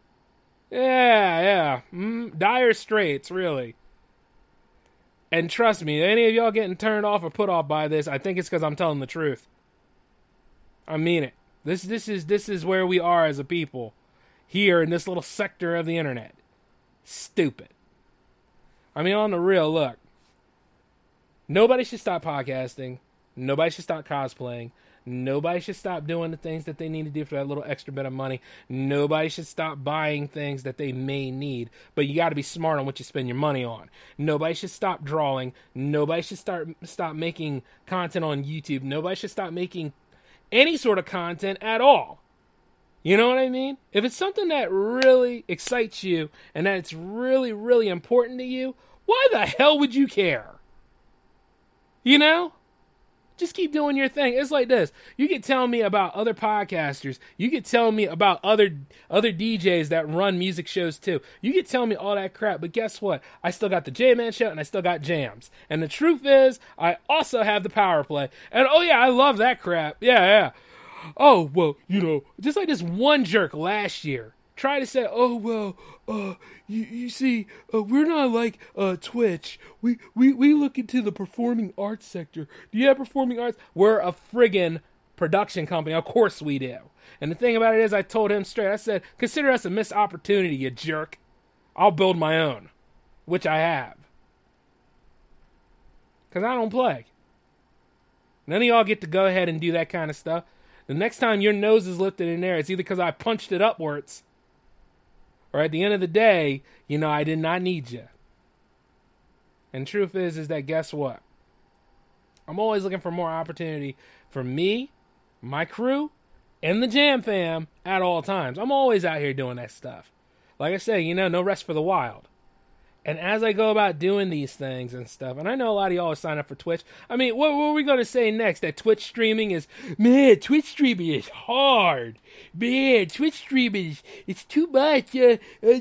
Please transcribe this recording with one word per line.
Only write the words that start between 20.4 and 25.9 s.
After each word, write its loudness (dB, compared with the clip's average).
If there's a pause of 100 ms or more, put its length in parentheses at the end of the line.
Nobody 4
should -10
stop -4
podcasting. -8 (360)
Nobody -2
should -14
stop -8
cosplaying. -8 (360)
Nobody -4
should -12
stop -8